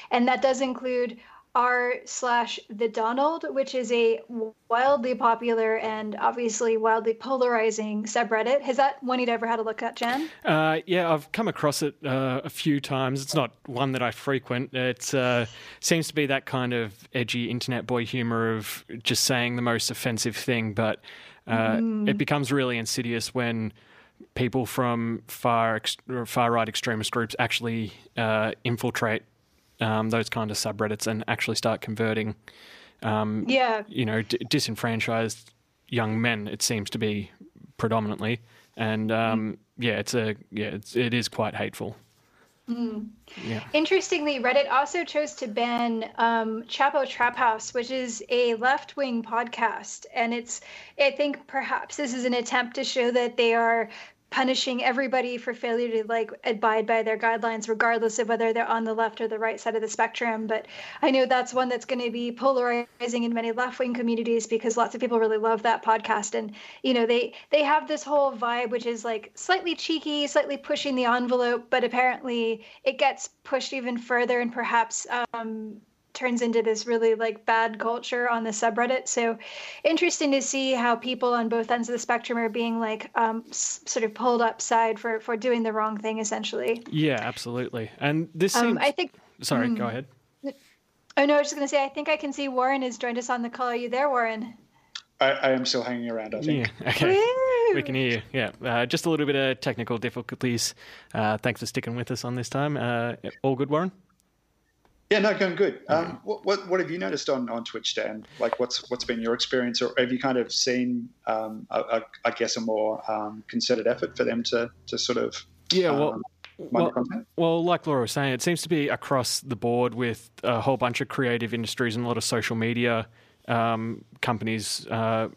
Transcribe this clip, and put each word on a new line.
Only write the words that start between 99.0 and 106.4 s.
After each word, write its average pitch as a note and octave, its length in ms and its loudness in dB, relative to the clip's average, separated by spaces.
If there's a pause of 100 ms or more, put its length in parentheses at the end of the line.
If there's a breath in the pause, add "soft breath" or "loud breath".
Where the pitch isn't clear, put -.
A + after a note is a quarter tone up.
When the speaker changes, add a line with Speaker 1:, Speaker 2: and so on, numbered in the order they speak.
Speaker 2:
a E3+ 40 2
little D3+ 160 2
bit C#3+ 100 2
of C3+ 240 2
technical A#2+ 380 -2
difficulties. A#2+ 800 -4 (380 loud breath)
Uh, G#2+ 260 2
thanks A#2+ 200 -2
for B2 60 -8
sticking A#2+ 320 -4
with A#2+ 120 -6
us B2 140 -4
on A#2+ 120 -4
this A#2+ 120 -4
time. C#3+ 300 -2
Uh, A#2 380 -2 (280)
all C3+ 140 2
good, C#3 120 -2
Warren? E3 220 0 (1200)
Speaker 3:
Yeah, G#3 80 6
no, G3+ 180 4
going F#3 180 2
good. E3+ 320 2
Um, D#3+ 160 4
Speaker 2:
Yeah. E3+ 200 -8
Speaker 3:
what, G#3 220 -6